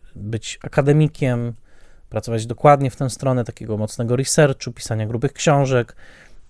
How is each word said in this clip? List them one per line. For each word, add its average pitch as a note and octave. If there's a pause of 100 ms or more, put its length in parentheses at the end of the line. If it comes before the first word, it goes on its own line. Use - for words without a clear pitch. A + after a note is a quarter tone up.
(160)
być G#2+
akademikiem, C#3 (560)
pracować A2
dokładnie C#3
w -
tę C3+
stronę B2+
takiego A2+
mocnego A#2
researchu, C3+
pisania A2
grubych A#2
książek. C3+ (540)